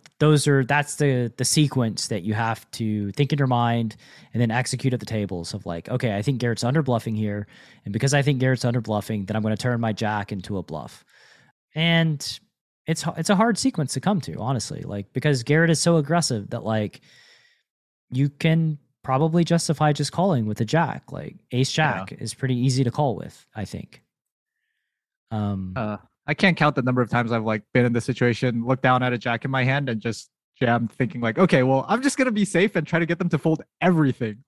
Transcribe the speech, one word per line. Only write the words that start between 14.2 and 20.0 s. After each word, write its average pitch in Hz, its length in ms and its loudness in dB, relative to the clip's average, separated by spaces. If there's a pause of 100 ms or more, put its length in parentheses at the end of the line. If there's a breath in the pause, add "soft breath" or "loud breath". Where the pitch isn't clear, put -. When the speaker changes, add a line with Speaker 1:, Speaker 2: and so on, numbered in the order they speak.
Speaker 1:
to, - 140 -8
honestly, 113 480 -4
like, 101 280 -8
because 131 320 0
Garrett 160 260 4
is 151 120 2
so 170 160 4
aggressive 139 540 0
that, - 120 -8
like, 107 380 -2 (1120 soft breath)
you 139 180 0
can 160 480 0 (260)
probably 160 400 2
justify 156 480 2
just 143 220 -2